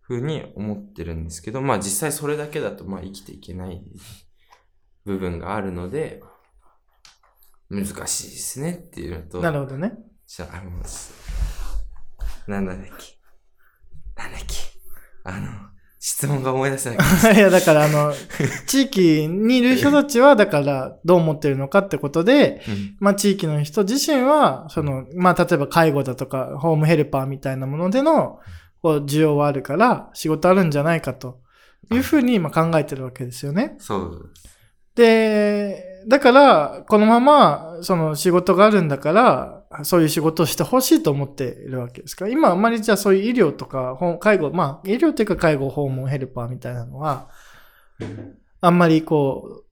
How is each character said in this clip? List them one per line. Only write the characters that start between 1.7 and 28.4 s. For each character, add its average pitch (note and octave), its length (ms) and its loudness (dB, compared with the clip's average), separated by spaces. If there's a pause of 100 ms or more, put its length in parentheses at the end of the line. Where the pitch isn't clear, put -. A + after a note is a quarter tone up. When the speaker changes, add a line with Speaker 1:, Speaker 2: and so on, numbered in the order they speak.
Speaker 1:
あ、 G3 40 -2
実 - 220 -6
際 D#3 100 -4
そ D3 160 -8
れ D3 100 -4
だ D3 120 -10
け D3+ 120 -8
だ G#2 120 -8
と、 F2 120 -18
ま F#2 140 -12
あ、 - 40 -14
生 F#2+ 100 -16
き G2 80 -18
て - 120 -20
い F#2+ 60 -20
け F2+ 160 -18
な F#2 160 -12
い F2+ 140 -16 (1200)
部 G2 140 -6
分 F2+ 200 -8
が E2+ 160 -10
あ G#2+ 60 -8
る G2 100 -8
の F2 180 -10
で、 B2+ 320 -10 (1500)
難 G2 140 -8
し G2 80 -10
い - 20 -14
で - 120 -14
す - 540 -12
ね D#3+ 120 -8
っ - 180 -16
て - 100 -18
い F2 120 -10
う E2 80 -12
の - 20 -18
と、 - 180 -12
Speaker 2:
な E3+ 120 -4
る D3 80 -6
ほ C3+ 60 -8
ど C3 120 -12
ね。 F#3+ 140 -6 (340)
Speaker 1:
じ - 160 -18
ゃ E2+ 100 -14
あ、 - 40 -16
あ F2+ 80 -14
の、 F2+ 80 -16 (1800)
な G2+ 120 -6
ん G2 60 -4
だ F2+ 60 -8
っ F2+ 40 -12 (220)
け。 - 200 -20 (1000)
な - 120 -10
ん - 40 -14
だ - 60 -14
っ - 20 -12
け。 - 140 -10 (680)
あ F#2+ 160 -10
の、 - 100 -8 (520)
質 - 280 -6
問 C#3 160 -2
が C3 100 -2
思 C3+ 120 -2
い C#3 40 -2
出 C3+ 80 -6
せ B2 160 -8
な F3+ 380 6
い。 - 20 8
Speaker 2:
<laughs> - 20 -
い - 20 8
や、 G3 120 8
だ F3+ 100 6
か E3+ 140 4
ら D3+ 100 6
あ D3+ 40 4
の、 D3 240 2 (260)
Speaker 1:
<laughs> - 280 -4
Speaker 2:
地 C4+ 160 0
域 D#3+ 460 2
に A3 300 2
い B3 40 2
る B3 140 4
人 C#4+ 140 2
た C#4+ 140 4
ち A#3+ 160 0
は、 C4+ 160 8
だ G#3 100 4
か D3+ 140 0
ら C#3 440 -4
ど F3 120 6
う - 20 6
思 D#3+ 160 2
っ D3 40 -12
て D3+ 120 0
る C3+ 60 0
の C3+ 120 -6
か G3+ 120 4
っ G3 80 -6
て D3+ 100 -4
こ C#3+ 100 -6
と E3 140 -2
で、 B3+ 460 4
Speaker 1:
う - 20 -6
ん。 G2+ 300 -8
Speaker 2:
ま G3+ 100 2
あ、 G3+ 40 2
地 G3+ 180 2
域 F#3+ 140 -2
の D3+ 160 -2
人 F#3+ 220 -2
自 G3+ 100 -2
身 C#4 280 0
は、 B3 480 2
そ D#3+ 120 -4
の、 C3 240 -6 (100)
ま F3+ 200 4
あ、 F3 80 2
例 F3 100 0
え - 20 0
ば C#3+ 100 -2
介 D#3+ 260 2
護 C#3 120 0
だ C3 100 -6
と C3+ 140 -8
か、 C3 300 -8
ホ D#3+ 160 0
ー - 20 0
ム D3+ 100 2
ヘ E3 100 4
ル D3 80 2
パ C3+ 180 -4
ー C3+ 40 -6
み C#3 140 -10
た C3+ 120 -6
い C3 40 -6
な C3 100 -8
も C#3 100 -8
の F3+ 140 -4
で B3 120 0
の、 D4 360 0 (420)